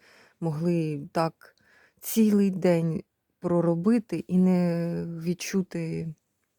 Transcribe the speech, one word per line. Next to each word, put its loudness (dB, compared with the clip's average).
могли -2
так -4
цілий 2
день 0
проробити 0
і 2
не 2
відчути, -4